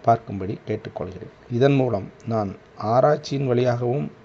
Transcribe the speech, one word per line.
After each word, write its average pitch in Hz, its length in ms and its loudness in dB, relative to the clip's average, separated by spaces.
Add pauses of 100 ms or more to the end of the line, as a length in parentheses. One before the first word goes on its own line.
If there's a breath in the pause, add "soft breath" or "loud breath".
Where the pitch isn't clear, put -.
பார்க்கும்படி 104 520 0 (100)
கேட்டுக்கொள்கிறேன். 92 640 -10 (180)
இதன் 139 240 4
மூலம் 113 340 0 (160)
நான் 107 300 -2 (220)
ஆராய்ச்சியின் 139 720 0
வழியாகவும் 123 640 0 (140)